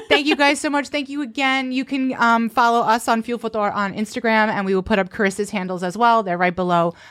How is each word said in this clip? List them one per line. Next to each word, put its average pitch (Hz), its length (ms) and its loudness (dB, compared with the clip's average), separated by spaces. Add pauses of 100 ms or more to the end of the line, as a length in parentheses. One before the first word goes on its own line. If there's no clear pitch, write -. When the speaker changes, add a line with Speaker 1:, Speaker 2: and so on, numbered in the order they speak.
Speaker 1:
<laughs> - 40 -18
Speaker 2:
Thank 294 180 2
you 311 100 2
guys 285 220 2
so 302 120 -4
much. 285 180 -2
Thank 277 220 -6
you 285 100 -6
again. 262 520 -2
You 254 120 -2
can, 262 300 -2
um, 233 340 2
follow 233 320 2
us 226 280 0
on 226 160 2
Fuel 240 140 -4
for 226 120 -8
Thought 208 240 -2
on 202 180 -2
Instagram, 220 560 0
and 202 160 -2
we 190 100 0
will 190 80 0
put 202 180 2
up 185 100 -4
Carissa's 202 400 -2
handles 185 320 -6
as 180 160 -6
well. 233 240 4
They're 175 160 -2
right 180 180 2
below, 175 380 2 (160)